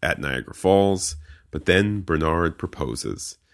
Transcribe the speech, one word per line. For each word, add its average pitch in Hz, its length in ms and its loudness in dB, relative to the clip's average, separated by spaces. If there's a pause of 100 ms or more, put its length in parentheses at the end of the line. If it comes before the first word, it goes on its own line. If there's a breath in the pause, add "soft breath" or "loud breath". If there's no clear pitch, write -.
at - 180 -2
Niagara 67 340 -6
Falls, 98 640 2 (340 soft breath)
but - 160 -6
then 101 360 4
Bernard 80 560 0
proposes. - 800 -8 (160)